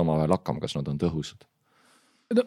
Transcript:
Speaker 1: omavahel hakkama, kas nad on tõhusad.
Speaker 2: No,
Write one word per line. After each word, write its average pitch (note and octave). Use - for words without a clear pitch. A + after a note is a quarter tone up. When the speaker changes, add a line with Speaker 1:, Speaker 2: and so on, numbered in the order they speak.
Speaker 1:
omavahel D#2
hakkama, D2+
kas -
nad C#2+
on C#2+
tõhusad. E2
Speaker 2:
No, A#3+